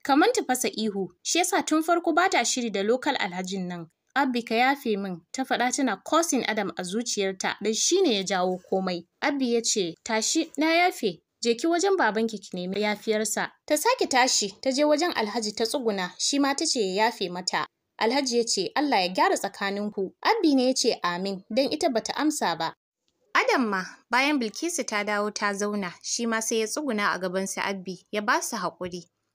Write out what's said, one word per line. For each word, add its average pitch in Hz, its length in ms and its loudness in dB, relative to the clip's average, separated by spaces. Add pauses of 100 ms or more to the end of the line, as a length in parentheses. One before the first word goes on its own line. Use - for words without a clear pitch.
Kamar 330 300 6
ta 440 140 0
fasa 254 260 0
ihu, 196 360 -4 (120)
shi - 180 -2
ya 359 60 4
sa 339 160 0
tun 311 220 2
farko 339 320 2
ba 359 140 4
ta 277 140 2
shiri 240 280 -2
da 196 120 -2
lokal 254 360 2
Alhajin 185 480 -4
nan. 175 200 -10 (280)
"Abbi 254 280 2
ka 233 120 -2
yafe 254 420 2
min," 190 240 -6 (120)
ta 262 100 -4
faɗa 247 320 0
tana 247 300 0
cursing 311 420 2
Adam 208 300 -2
a 185 60 -4
zuciyarta, 190 760 -4
dan 214 120 -2
shi 349 280 2
ne 277 160 4
ya 190 60 -2
jawo 185 360 0 (120)
komai. 185 340 -2 (160)
Abbi 269 340 0
ya 233 60 2
ce, 185 420 -2
"Tashi, 226 540 0
na 311 140 2
yafe. 339 480 2 (240)
Je 233 120 4
ki 285 120 -2
wajen 349 300 2
babanki 220 420 2
ki - 140 -18
nemi 185 280 -4
yafiyarsa." 214 680 -2 (140)
Ta 302 100 2
sake 453 320 2
tashi, 247 540 2
ta 269 100 0
je 269 120 2
wajen 302 280 4
Alhaji 214 440 -2
ta 233 100 -2
tsuguna, 214 520 -2
shi - 220 0
ma 277 140 2
ta 277 120 -2
ce 277 140 0
ya 196 260 2
yafe 226 240 -2
mata. 180 360 -4 (340)
Alhaji 240 380 0
ya 233 100 4
ce, - 280 -2
"Allah 269 260 2
ya 180 100 0
gyara 302 260 2
tsakaninku." 202 760 -4 (100)
Abbi 349 320 4
ne 254 120 4
ya 262 60 4
ce, 240 300 0
"Amin," 185 460 -4
dan 254 220 2
ita 311 180 0
bata 226 260 -2
amsa 247 400 0
ba. 160 180 -4 (600)
Adam 330 340 4
ma, 190 160 -2 (260)
bayan 277 300 2
Bilkisu 240 480 -4
ta 208 160 -2
dawo 208 300 0
ta 208 200 -2
zauna, 202 380 -2 (100)
shi - 240 -4
ma 226 140 0
sai 226 200 0
ya 220 80 0
tsuguna 214 440 0
a - 80 -2
gaban 185 280 -2
su - 120 -6
Abbi, 185 400 -4 (120)
ya 208 100 -4
ba 269 200 2
su - 140 -6
haƙuri, 180 480 -6 (300)